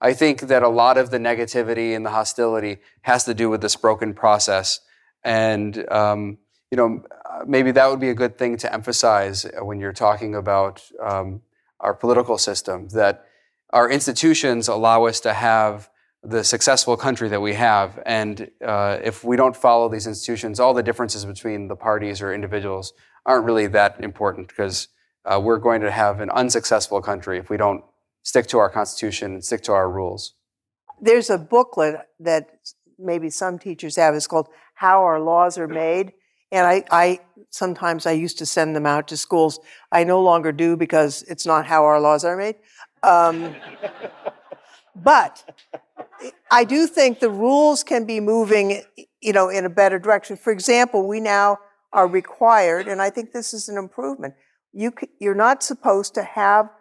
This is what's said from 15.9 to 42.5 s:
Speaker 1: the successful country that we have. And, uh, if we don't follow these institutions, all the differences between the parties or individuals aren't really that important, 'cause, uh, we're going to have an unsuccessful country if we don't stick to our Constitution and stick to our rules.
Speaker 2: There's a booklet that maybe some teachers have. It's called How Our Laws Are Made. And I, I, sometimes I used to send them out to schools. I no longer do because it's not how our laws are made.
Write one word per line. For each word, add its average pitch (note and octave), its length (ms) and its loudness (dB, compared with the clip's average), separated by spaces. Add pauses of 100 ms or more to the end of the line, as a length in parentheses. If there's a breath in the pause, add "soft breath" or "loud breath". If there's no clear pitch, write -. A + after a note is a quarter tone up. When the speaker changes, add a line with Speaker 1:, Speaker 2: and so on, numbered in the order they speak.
Speaker 1:
the A2 220 -4
successful B2 540 2
country A#2+ 320 -4
that G2+ 100 -2
we G#2 140 -4
have. G#2 500 2
And, G#2+ 460 -4 (120)
uh, G2+ 400 -2
if G#2+ 220 -6
we A#2+ 120 0
don't C3 200 2
follow A#2 320 4
these G#2+ 180 -6
institutions, A2 540 -8
all C3 140 4
the A#2+ 80 0
differences A2 420 -6
between G2+ 440 -10
the G2 80 -10
parties G#2 440 -4
or G2 140 -6
individuals G2 580 -8 (320 soft breath)
aren't B2 220 2
really A2 220 2
that G2+ 360 2
important, G2 500 -6
'cause, G2 340 -6 (360)
uh, G2 180 0
we're A2+ 160 2
going A2+ 220 0
to G#2+ 100 -2
have G#2 300 0
an G#2 100 -8
unsuccessful A#2 720 0
country F#2+ 380 -6
if F#2 100 -12
we G#2+ 80 -4
don't G2+ 260 0 (400)
stick A#2+ 260 0
to B2 100 0
our G#2 100 4
Constitution G#2 640 -6
and F#2 100 -12
stick A2 200 -6
to A2+ 100 -2
our F#2+ 160 2
rules. F#2+ 460 -8 (680)
Speaker 2:
There's A3+ 300 2
a F#3+ 80 0
booklet E3 680 0 (120)
that D#3+ 320 -2 (480)
maybe E3+ 320 -6
some F3+ 280 -6
teachers E3 380 -12
have. D#3+ 180 4
It's D3+ 120 -4
called D#3+ 240 -4 (240 soft breath)
How F#3+ 280 4
Our E3 180 0
Laws E3+ 360 2
Are E3 120 -6
Made. E3 440 -4 (400)
And F3+ 140 2
I, F#3+ 240 2
I, F3+ 300 2 (280)
sometimes E3+ 560 -4
I E3+ 80 0
used D#3+ 260 -4
to D#3+ 80 -10
send D#3 300 -2
them D3+ 80 -4
out D3 240 0
to D#3 80 -10
schools. D#3+ 420 0 (320 loud breath)
I E3+ 140 2
no F#3 160 2
longer E3+ 320 2
do E3 240 0
because D#3 460 0
it's - 240 -10
not D#3 180 2
how D#3+ 200 4
our D3+ 140 4
laws D3+ 280 2
are F3 100 -2
made. G#3+ 200 -6 (460 loud breath)